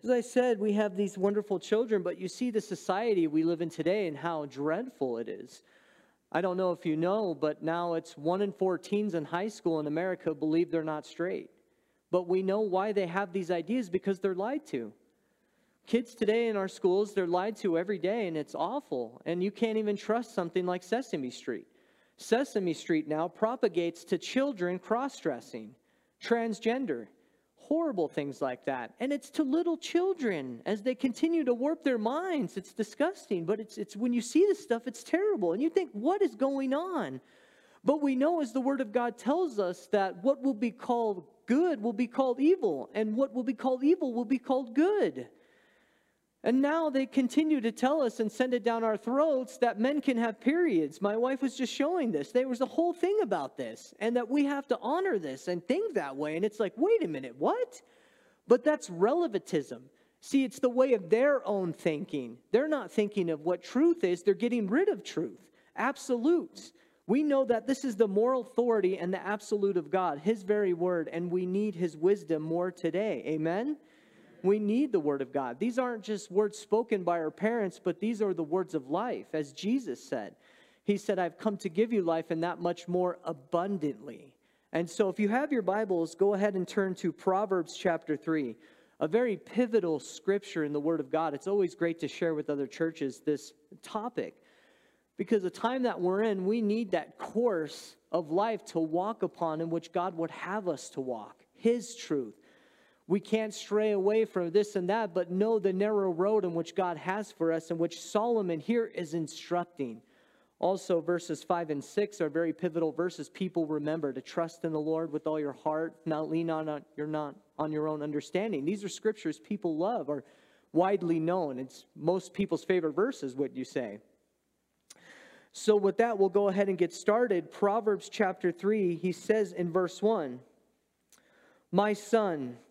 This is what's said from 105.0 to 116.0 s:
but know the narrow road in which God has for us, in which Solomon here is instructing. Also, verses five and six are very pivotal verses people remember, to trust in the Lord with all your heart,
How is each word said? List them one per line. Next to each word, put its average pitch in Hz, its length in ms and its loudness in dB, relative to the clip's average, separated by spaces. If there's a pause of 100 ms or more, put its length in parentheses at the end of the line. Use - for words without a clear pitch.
but 170 200 -2
know 214 260 2
the 190 140 2
narrow 196 400 2
road 196 320 2
in 175 100 -2
which 165 220 -4
God 180 200 0
has 185 360 -4
for 165 200 2
us, 165 200 -2
in 170 40 -2
which 165 240 -2
Solomon 208 600 0
here 226 260 2
is 160 280 -8
instructing. 156 840 -4 (600)
Also, 180 400 2
verses 165 420 -2
five 170 280 -2
and 143 120 -2
six 208 380 -4
are 160 80 0
very 160 240 0
pivotal 160 400 -2
verses 170 360 -4
people 180 380 -2
remember, 151 460 -2
to 131 80 -8
trust - 440 -6
in 165 60 -2
the 156 100 -2
Lord 160 300 -2
with 147 160 -4
all 156 140 -2
your 143 140 -4
heart, 160 420 -4 (100)